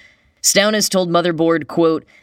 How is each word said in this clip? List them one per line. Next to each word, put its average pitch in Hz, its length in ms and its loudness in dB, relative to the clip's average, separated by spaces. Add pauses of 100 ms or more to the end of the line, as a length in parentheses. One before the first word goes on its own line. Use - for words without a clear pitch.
(420)
Staunis 208 460 0
told 185 220 -2
Motherboard, 165 560 0
quote, 160 380 0 (180)